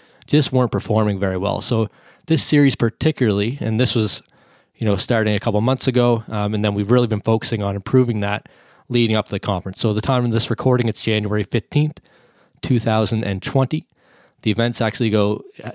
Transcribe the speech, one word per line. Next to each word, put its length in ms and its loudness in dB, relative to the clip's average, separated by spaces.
just 260 2
weren't 200 2
performing 480 0
very 160 0
well. 240 -2
So 280 0
this 160 2
series 320 4
particularly, 840 0
and 180 -2
this 160 2
was, 300 -2
you 100 -6
know, 120 2
starting 400 0
a 20 -2
couple 220 0
months 260 -2
ago, 400 2
um, 260 -4
and 120 -2
then 100 0
we've 160 -2
really 160 4
been 140 -2
focusing 420 -2
on 140 -2
improving 440 0
that 280 -4
leading 260 2
up 120 0
to 40 -16
the 80 -2
conference. 400 -4
So 160 0
the 60 -2
time 240 0
of 80 -2
this 180 0
recording, 380 0
it's 140 -6
January 420 0
fifteenth, 560 -2
two 180 0
thousand 420 0
and 180 -4
twenty. 460 -2
The 80 0
events 300 0
actually 300 -2
go, 340 0